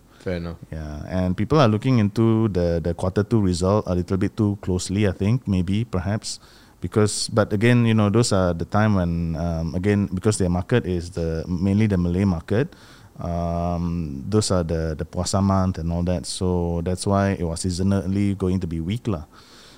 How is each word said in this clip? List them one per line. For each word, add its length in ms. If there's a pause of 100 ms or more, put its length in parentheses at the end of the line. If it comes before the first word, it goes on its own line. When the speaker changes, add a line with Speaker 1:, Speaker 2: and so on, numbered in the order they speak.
(180)
Speaker 1:
Fair 200
enough. 180 (160)
Speaker 2:
yeah, 360
and 280
people 240
are 80
looking 320
into 480
the, 340
the 120
quarter 280
two 180
result 460
a 80
little 220
bit 200
too 240
closely, 460
I 60
think, 340
maybe, 380
perhaps. 560 (400)
Because, 480
but 240
again, 340
you 80
know, 160
those 220
are 200
the 120
time 320
when, 400
um, 400
again, 360
because 240
their 140
market 340
is 260
the, 360
mainly 400
the 100
Malay 280
market, 500 (440)
um, 1080
those 220
are 120
the, 340
the 100
puasa 360
month 360
and 120
all 120
that. 240
So 580
that's 220
why 240
it 140
was 200
seasonally 720
going 240
to 60
be 140
weak 280
lah. 160 (540)